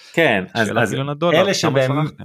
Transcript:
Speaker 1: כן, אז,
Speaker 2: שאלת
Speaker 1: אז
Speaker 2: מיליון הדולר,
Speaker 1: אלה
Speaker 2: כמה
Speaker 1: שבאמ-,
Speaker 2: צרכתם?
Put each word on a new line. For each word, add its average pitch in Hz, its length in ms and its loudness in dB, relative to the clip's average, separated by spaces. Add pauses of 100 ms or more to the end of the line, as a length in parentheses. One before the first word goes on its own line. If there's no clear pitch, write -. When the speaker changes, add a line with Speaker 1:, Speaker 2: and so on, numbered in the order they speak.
(140)
Speaker 1:
כן, 123 300 2 (100)
אז, 113 140 0
Speaker 2:
שאלת 104 140 0
Speaker 1:
אז 110 80 2
Speaker 2:
מיליון 131 200 -4
הדולר, 151 280 0
Speaker 1:
אלה 185 60 4
Speaker 2:
כמה 196 100 0
Speaker 1:
שבאמ-, 139 540 0
Speaker 2:
צרכתם? 110 180 -14